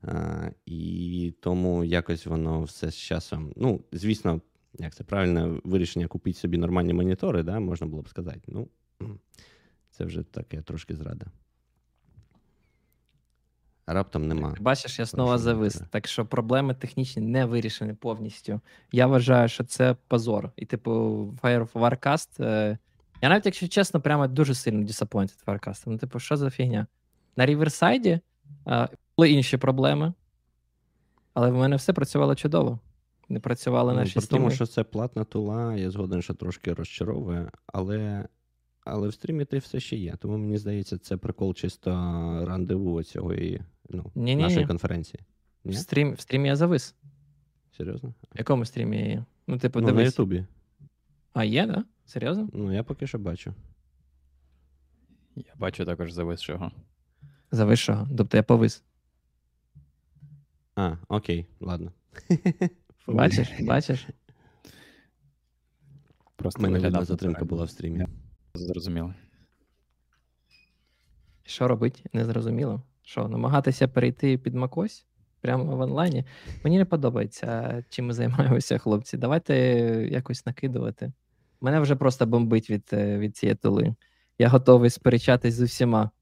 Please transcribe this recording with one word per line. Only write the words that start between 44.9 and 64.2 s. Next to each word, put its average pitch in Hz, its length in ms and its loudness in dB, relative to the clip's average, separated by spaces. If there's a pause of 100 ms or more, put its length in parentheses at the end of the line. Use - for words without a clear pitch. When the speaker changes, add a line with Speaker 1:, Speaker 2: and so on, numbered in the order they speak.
Speaker 2:
В - 60 -10
Speaker 1:
Ні? 95 60 -4
Speaker 2:
стрім-, 143 400 0
в - 40 -18
стрімі 139 280 -2
я 139 80 2
завис. 165 400 0 (840)
Speaker 1:
Серйозно? 117 360 -10 (220)
Speaker 2:
В - 20 -12
якому 120 280 0
стрімі 110 320 -4
я 110 80 -2
є? 113 200 -6 (220)
Ну, 127 100 -4
типу, 123 220 0
Speaker 1:
Ну, 113 80 4
на 107 60 4
Speaker 2:
дивись. 113 120 6
Speaker 1:
Ютубі. 95 400 0 (880)
Speaker 2:
А, 117 100 0
є, 127 240 2
да? 214 160 -2 (220)
Серйозно? 185 480 -4
Speaker 1:
Ну, 98 200 -4
я 110 100 -2
поки 139 240 -8
що 120 120 -8
бачу. 95 340 -8 (1800)
Speaker 3:
Я - 200 -16
бачу 92 300 -4
також 85 260 -6
зависшого. 85 600 -6 (800)
Speaker 2:
Зависшого. 107 560 2 (100)
Тобто 113 200 2
я 110 60 6
повис. 113 400 4 (1900)
Speaker 1:
А, 90 220 -2 (100)
окей, 87 400 -2 (120)
ладно. 87 320 -8 (380)
<laughs> - 800 -2
Speaker 2:
Бачиш, 117 420 4
Speaker 1:
Повис. - 180 -6
Speaker 2:
бачиш? 131 400 0 (2250)